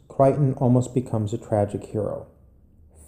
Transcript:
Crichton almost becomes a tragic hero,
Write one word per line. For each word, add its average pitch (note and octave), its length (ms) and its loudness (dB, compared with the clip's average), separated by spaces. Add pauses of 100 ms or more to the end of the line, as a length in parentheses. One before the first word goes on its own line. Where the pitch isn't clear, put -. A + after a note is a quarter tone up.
Crichton C3+ 480 2
almost B2 400 2
becomes A2 380 -2
a A#2 40 -6
tragic G2+ 460 -2
hero, - 420 -6 (840)